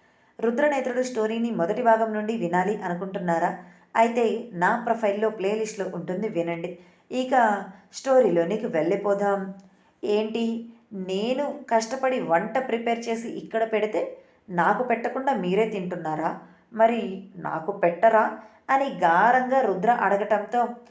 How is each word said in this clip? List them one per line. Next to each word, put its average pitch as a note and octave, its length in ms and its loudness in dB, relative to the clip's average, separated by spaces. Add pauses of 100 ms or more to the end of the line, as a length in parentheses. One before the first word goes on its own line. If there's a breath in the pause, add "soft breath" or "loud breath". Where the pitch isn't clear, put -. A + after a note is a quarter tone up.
(420 soft breath)
రుద్రనేత్రుడు B3+ 600 0
స్టోరీని A#3 480 -2
మొదటి G3+ 320 0
భాగం A3+ 300 4
నుండి G#3+ 240 -2
వినాలి F3+ 400 0
అనుకుంటున్నారా? F3+ 800 -2 (380 loud breath)
అయితే A#3 580 2
నా F#3+ 320 0
ప్రొఫైల్లో A3 440 0
ప్లేలిస్ట్లో G#3+ 640 -4
ఉంటుంది, F3+ 340 -4
వినండి. E3+ 520 -4 (320 loud breath)
ఇక A#3+ 520 2 (300 loud breath)
స్టోరీలోనికి A3 720 2
వెళ్ళిపోదాం. G3 840 0 (500 soft breath)
ఏంటి, A3+ 680 -2 (240 loud breath)
నేను G#3 680 -4 (100)
కష్టపడి B3+ 500 0
వంట F#3+ 480 0
ప్రిపేర్ A#3 420 -2
చేసి A3+ 200 -4
ఇక్కడ A3 420 -4
పెడితే G#3+ 460 -2 (320 loud breath)
నాకు F3+ 340 2
పెట్టకుండా B3 500 -2
మీరే G3 360 2
తింటున్నారా? E3+ 680 -4 (340 loud breath)
మరి G#3+ 500 2 (120)
నాకు D#3 360 -6
పెట్టరా A3 680 4 (320 loud breath)
అని C#4 160 2
గారంగా A#3+ 760 4
రుద్ర G3+ 300 2
అడగటంతో, G#3 760 0 (240 soft breath)